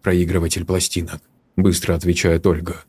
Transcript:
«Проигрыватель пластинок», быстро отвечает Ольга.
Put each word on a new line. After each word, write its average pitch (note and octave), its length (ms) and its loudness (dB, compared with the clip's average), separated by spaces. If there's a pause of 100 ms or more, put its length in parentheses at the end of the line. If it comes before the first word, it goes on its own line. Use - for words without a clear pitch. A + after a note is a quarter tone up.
«Проигрыватель F2+ 600 0
пластинок», F2+ 580 -4 (340)
быстро F#2 380 2
отвечает E2+ 520 0
Ольга. E2 420 0